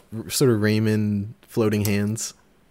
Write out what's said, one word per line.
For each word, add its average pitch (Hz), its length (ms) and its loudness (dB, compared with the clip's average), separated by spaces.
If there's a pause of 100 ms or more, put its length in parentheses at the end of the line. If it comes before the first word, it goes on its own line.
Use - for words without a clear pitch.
(180)
r-, 110 120 -12
sort 131 220 2
of 110 80 2
Rayman 107 680 0 (180)
floating 107 380 0
hands. 104 480 -2 (380)